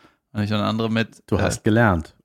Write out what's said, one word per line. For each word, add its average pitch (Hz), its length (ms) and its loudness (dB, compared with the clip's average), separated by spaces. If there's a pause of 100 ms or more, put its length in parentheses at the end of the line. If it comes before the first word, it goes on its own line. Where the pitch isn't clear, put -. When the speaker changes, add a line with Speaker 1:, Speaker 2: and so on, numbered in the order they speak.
(320)
Speaker 1:
Und 107 100 -4
ich 104 80 -2
noch 107 80 -2
eine 101 80 -2
andere 110 240 -2
mit. 113 360 -4
Speaker 2:
Du 104 100 0
Speaker 1:
Äh, 98 60 0
Speaker 2:
hast - 220 -4
gelernt. 107 500 2 (100)